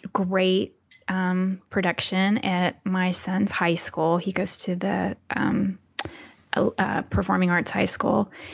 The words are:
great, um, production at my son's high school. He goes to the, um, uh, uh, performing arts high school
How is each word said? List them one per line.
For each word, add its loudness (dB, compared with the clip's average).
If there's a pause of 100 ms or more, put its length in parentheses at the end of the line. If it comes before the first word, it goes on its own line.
(140)
great, 2 (360)
um, 0
production 0
at 0
my 0
son's -2
high 2
school. 0
He -2
goes -2
to -2
the, -2 (180)
um, 0 (800)
uh, 2
uh, 0
performing 2
arts 0
high 0
school 0 (220)